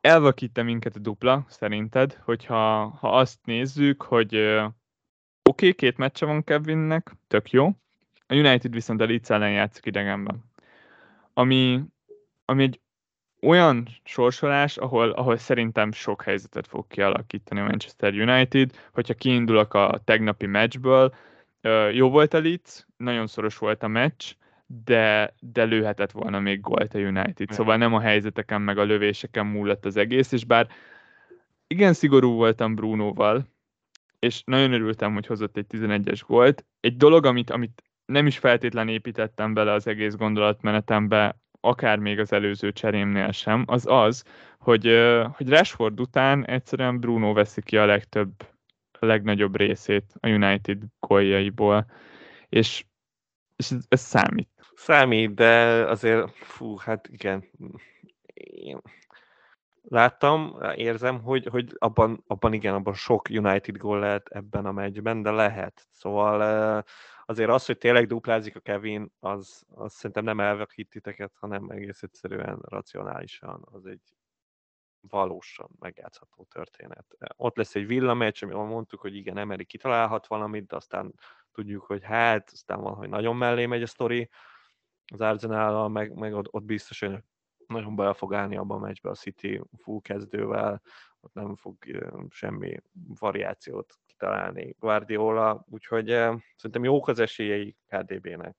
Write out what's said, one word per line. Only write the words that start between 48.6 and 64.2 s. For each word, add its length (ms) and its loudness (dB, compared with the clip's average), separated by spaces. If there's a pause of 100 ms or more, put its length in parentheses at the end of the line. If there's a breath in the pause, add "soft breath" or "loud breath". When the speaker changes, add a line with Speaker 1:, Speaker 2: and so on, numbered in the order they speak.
Speaker 1:
a 80 0
legnagyobb 500 2
részét 640 -2
a 80 -2
United 540 0 (180)
góljaiból. 840 2 (600 loud breath)
És 360 0 (760)
és 100 -6
ez, 180 -6
ez 120 4
számít. 480 -2 (260 soft breath)
Speaker 2:
Számít, 600 2
de 520 6
azért, 500 0
fú, 400 -14
hát 320 -8
igen. 360 -8 (880 soft breath)
Én 460 -18 (1040 soft breath)
láttam, 760 2 (160)
érzem, 480 -4
hogy, 240 -4
hogy 320 -6
abban, 480 0
abban 260 -2
igen, 220 -2
abban 200 -4
sok 360 -2
United 460 -2
gól 220 -4
lehet 300 -4